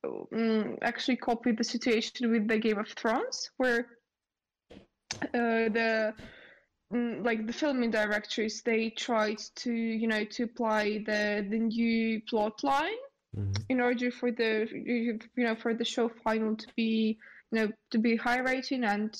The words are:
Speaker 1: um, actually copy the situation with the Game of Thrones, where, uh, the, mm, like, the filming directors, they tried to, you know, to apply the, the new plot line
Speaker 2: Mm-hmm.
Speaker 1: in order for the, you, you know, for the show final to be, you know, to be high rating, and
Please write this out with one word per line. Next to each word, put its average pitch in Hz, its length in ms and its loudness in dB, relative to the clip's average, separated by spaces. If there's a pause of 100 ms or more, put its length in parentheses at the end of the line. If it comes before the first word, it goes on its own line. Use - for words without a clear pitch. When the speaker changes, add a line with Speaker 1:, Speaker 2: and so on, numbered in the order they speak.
Speaker 1:
um, 214 760 0
actually 240 340 0
copy 233 360 0
the 226 120 0
situation 233 680 0
with 220 180 2
the 226 100 2
Game 214 200 0
of 220 100 -6
Thrones, 311 720 -2
where, 240 400 0 (720)
uh, - 960 -2 (100)
the, 220 360 0 (800)
mm, 233 320 -2
like, 226 220 0
the 233 60 -6
filming 254 380 0
directors, 214 720 -2
they 226 280 0
tried 214 480 0 (180)
to, 240 160 -4
you 226 360 0
know, 214 160 0
to 233 200 -4
apply 214 600 0
the, 208 460 0
the 226 80 0
new 226 640 2
plot 214 420 -2
line 302 320 2 (400)
Speaker 2:
Mm-hmm. 98 320 -2
Speaker 1:
in 254 120 2
order 247 300 2
for 247 220 -2
the, 226 400 2
you, 233 440 -2 (200)
you 247 80 2
know, 226 100 2
for 226 180 -2
the 233 120 -2
show 233 240 0
final 220 480 0
to - 180 -12
be, 220 420 2 (360)
you 226 80 2
know, 214 100 2 (220)
to 233 60 4
be 233 180 4
high 240 240 0
rating, 254 420 0
and 214 380 0